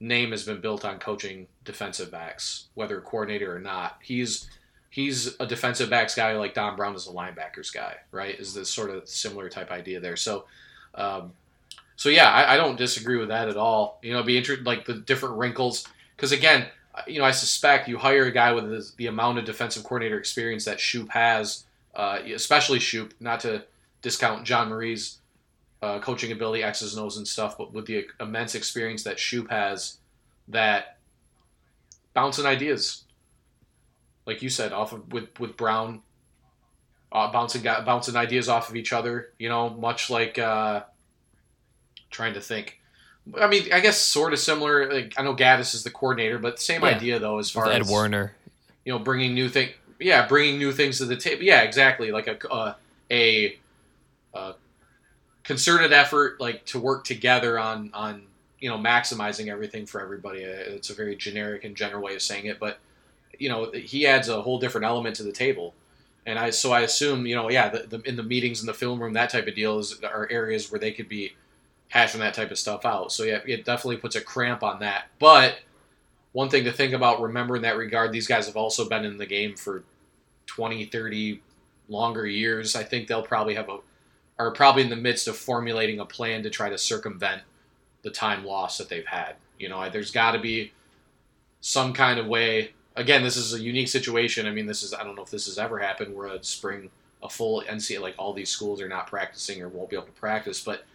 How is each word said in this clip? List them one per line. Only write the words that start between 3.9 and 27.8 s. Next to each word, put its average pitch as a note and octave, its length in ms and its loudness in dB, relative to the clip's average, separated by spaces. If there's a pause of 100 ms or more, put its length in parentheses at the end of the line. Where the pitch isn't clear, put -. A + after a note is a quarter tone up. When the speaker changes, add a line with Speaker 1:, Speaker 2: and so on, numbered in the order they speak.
Speaker 1:
He's, B2 480 -6 (380)
he's C3 500 -4
a B2 80 -6
defensive A#2+ 440 -2
backs A2+ 260 2
guy A2 200 2
like G#2 180 -4
Don G#2 200 -2
Brown G2+ 220 -4
is F2+ 100 -12
a F#2 40 -16
linebackers E2+ 640 -12
guy, - 260 -10 (120)
right? G2 300 -10
Is G2 120 -12
this G2 160 -8
sort G#2+ 220 -6
of F#2+ 180 -12
similar G2+ 400 -8
type F2+ 220 -12
idea F2+ 300 -8
there. F2 160 -8
So, G2+ 300 -4 (500)
um, F#2+ 380 -6 (600)
so - 140 -2
yeah, D3 220 10
I, C3 240 8
I - 20 8
don't D3 200 4
disagree A#2+ 420 0
with A2 100 -4
that A2 200 -2
at G2+ 80 -4
all. A2 460 0
You A#2 80 -8
know, B2 80 -2
it'd A2+ 80 -2
be B2 120 4
inter-, C3 260 -2
like, A#2+ 220 -2
the A#2+ 80 -4
different B2 420 -2
wrinkles. A#2+ 500 -2 (300)
'Cause C#3 160 0
again, C#3 340 6 (400)
you D3+ 140 -4
know, C#3 40 4
I C3 60 8
suspect C3+ 580 4
you A#2 80 -4
hire C3+ 280 4
a B2 80 -2
guy A#2+ 200 6
with A2 160 -2
the, G#2+ 280 -8
the A#2 100 -6
amount A#2 320 0
of A2 60 -4
defensive A2 400 -6
coordinator A2+ 340 -4
experience A2+ 460 -4
that G2+ 160 -4
Shoop A2+ 300 -4
has, A2+ 540 2 (300)
uh, G2+ 240 -4 (160)
especially C#3+ 460 4
Shoop, A2 400 -4
not A#2 200 -4
to A2 240 -4 (380)
discount A2+ 420 -2
John A#2 240 2
Marie's, A2 500 -8 (600)
uh, G#2 200 -4
coaching A#2+ 320 -6
ability, A2 300 -2
X's G#2 320 -4
and G#2+ 80 -8
O's G#2 140 -8
and G#2 100 -10
stuff, G#2 300 -4
but - 160 -12
with G#2+ 140 -10